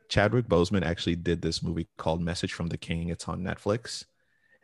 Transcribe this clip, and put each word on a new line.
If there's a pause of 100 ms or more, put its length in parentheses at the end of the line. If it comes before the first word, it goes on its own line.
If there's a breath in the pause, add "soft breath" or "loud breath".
Chadwick
Boseman
actually
did
this
movie (120)
called
Message
from
the
King.
It's
on
Netflix. (600)